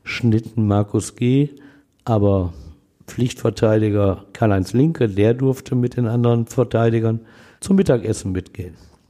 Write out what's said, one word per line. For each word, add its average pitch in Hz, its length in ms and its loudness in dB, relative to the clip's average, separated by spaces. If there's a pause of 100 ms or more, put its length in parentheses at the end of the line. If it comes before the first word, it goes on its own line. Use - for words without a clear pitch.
schnitten 113 600 0
Markus 101 500 0
G., 135 340 2 (560)
aber 98 480 2 (520)
Pflichtverteidiger 107 1300 0
Karl-Heinz 98 400 0
Linke, 131 340 2
der 101 280 2
durfte 131 400 -2
mit 123 200 -2
den 123 120 -2
anderen 120 400 0
Verteidigern 113 720 0 (400)
zum 196 160 0
Mittagessen 117 560 0
mitgehen. 87 420 -8 (360)